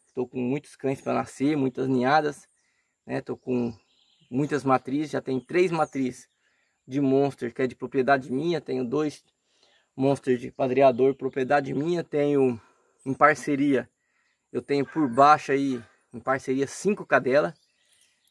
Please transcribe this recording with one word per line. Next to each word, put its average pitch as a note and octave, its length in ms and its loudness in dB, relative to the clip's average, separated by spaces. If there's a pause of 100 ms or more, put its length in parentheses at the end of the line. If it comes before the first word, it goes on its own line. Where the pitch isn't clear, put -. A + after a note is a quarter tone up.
(140)
Tô B2+ 120 -4
com C3 120 -12
muitos B2+ 360 -6
cães C#3 260 -6
pra B2 140 -4
nascer, C3 420 -2
muitas C3 320 -2
ninhadas, C#3+ 600 0 (580)
né? C3 140 -6
Tô B2+ 160 -8
com A#2+ 360 -4 (560)
muitas C#3 360 -2
matrizes, C#3 480 0
já C3+ 80 -2
tem C3 200 -4
três F3 300 0
matrizes C#3+ 580 -4 (580)
de C3 140 -4
monster, C3+ 540 0
que - 80 -4
é - 40 2
de A#2+ 100 -10
propriedade C3 560 0
minha. D#3 280 -2
Tenho B2+ 240 -6
dois C#3+ 400 -4 (720)
monster C3+ 400 2
de B2 140 -10
padreador, C3 640 4
propriedade C3+ 580 -2
minha. D#3+ 300 -2
Tenho C#3 580 0 (460)
em C3+ 80 -4
parceria, C#3+ 760 0 (640)
eu B2+ 80 -4
tenho C#3+ 240 -2
por D3+ 240 -2
baixo C#3+ 440 4
aí, C3+ 300 -2 (300)
em A#2 80 -14
parceria, C3+ 460 -2
cinco G3 400 -4
cadela. D3 480 2 (760)